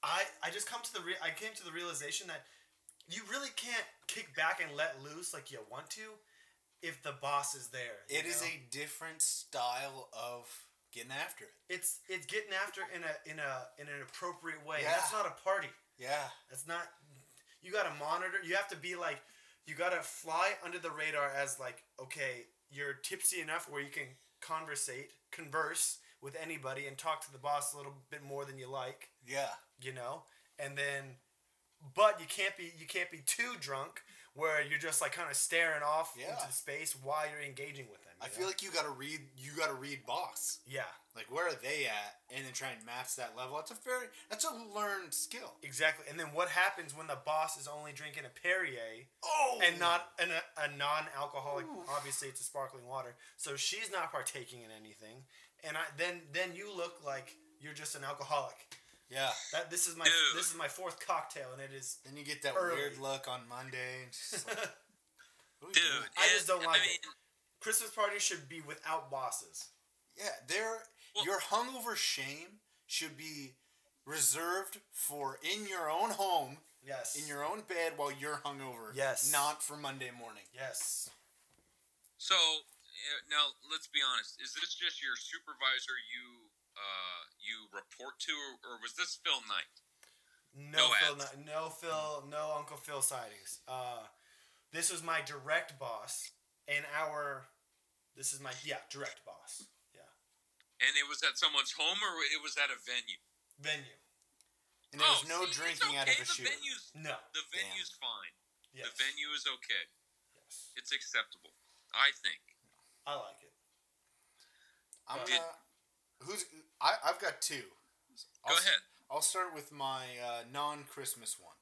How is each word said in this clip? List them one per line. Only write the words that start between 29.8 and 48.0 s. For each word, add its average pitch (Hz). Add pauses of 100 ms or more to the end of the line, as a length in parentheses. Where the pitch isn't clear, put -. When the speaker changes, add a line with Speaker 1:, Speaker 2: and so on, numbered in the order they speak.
Speaker 1:
know? 131 (340)
And 139
then, 139 (760)
but 208
you 160
can't 190
be, 170
you 160
can't 180
be 160
too 240
drunk 139 (320)
where 151
you're 147
just, 160
like, -
kinda 156
staring 160
off 151
Speaker 2:
Yeah. 151
Speaker 1:
into 240
the -
space 151
while 147
you're 147
engaging 139
with 95
them. - (140)
Speaker 2:
I 117
Speaker 1:
Yeah. 123
Speaker 2:
feel 185
like 185
you 190
gotta 156
read, 143 (160)
you 131
gotta 156
read 135
Boss. -
Speaker 1:
Yeah. 131 (320)
Speaker 2:
Like, 113
where 165
are 160
they 139
at? 104 (100)
And 135
then 127
try 135
and 110
match 123
that 117
level. 127
It's 160
a 233
very, 254 (220)
that's 220
a 311
learned 202
skill. -
Speaker 1:
Exactly. 151
And 156
then 165
what 160
happens 175
when 160
the 139
boss 156
is 139
only 147
drinking 147